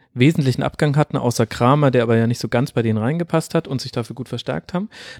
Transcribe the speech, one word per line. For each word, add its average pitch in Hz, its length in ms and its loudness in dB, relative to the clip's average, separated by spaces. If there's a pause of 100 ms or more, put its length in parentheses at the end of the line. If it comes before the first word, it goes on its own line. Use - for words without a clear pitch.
(140)
wesentlichen 131 500 2
Abgang 143 340 0
hatten, 147 180 0
außer 123 300 0
Kramer, 135 460 2
der 123 120 2
aber 113 140 2
ja 113 100 2
nicht 120 140 -2
so 117 80 -6
ganz 123 240 -2
bei 120 80 0
denen 110 160 0
reingepasst 160 580 -2
hat 160 140 -2
und 135 100 -4
sich - 140 -10
dafür 117 240 -6
gut 120 100 -10
verstärkt - 460 -8
haben. 190 160 -4 (300)